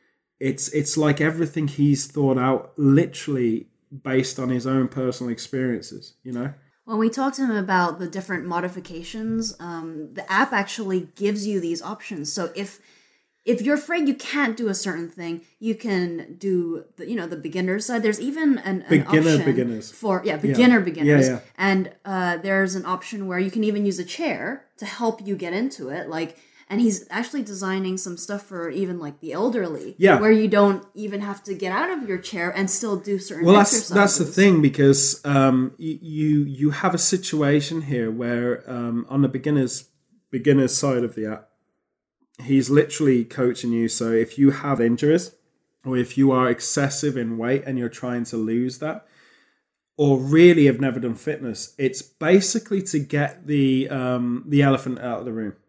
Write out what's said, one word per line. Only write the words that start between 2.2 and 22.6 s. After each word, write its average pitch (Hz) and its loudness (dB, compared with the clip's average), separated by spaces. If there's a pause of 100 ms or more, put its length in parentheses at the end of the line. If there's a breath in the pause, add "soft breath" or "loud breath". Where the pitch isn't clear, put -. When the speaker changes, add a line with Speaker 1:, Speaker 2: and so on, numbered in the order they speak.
Speaker 1:
out 127 0
literally 139 2 (360)
based 131 -2
on 127 -4
his 123 -2
own 131 0
personal 127 -4
experiences, 123 -8 (100)
you 127 -12
know? 127 -8 (320)
Speaker 2:
When 220 -6
we 220 2
talked 269 -2
to 277 -4
him 233 0
about 185 0
the 180 -8
different 185 -8
modifications, 180 -6
um, 160 -12
the - -10
app 254 0
actually 196 -4
gives 202 -2
you 202 -2
these 170 -4
options. 175 -10
So 170 -4
if, 196 -10 (640 soft breath)
if 240 0
you're 285 2
afraid 302 -2
you 277 0
can't 269 -4
do 233 -4
a 196 -2
certain 170 -4
thing, 170 -10 (180 soft breath)
you 220 -4
can 180 -4
do 175 -2 (140)
the, 165 -14
you 233 -6
know, 175 -6
the 165 -10
beginner 185 -4
side. 226 -4
There's 214 0
even 277 0
an, 190 -4
an - -18
Speaker 1:
Beginner 156 4
Speaker 2:
option 147 2
Speaker 1:
beginners. 120 -2
Speaker 2:
for, 190 -2
yeah, 185 -2
Speaker 1:
Yeah. 151 -6
Speaker 2:
beginner 233 6
Speaker 1:
Yeah, 180 0
Speaker 2:
beginners. 147 4
Speaker 1:
yeah. 123 -2 (180 loud breath)
Speaker 2:
And, 190 0 (120)
uh, 180 -4
there's 190 0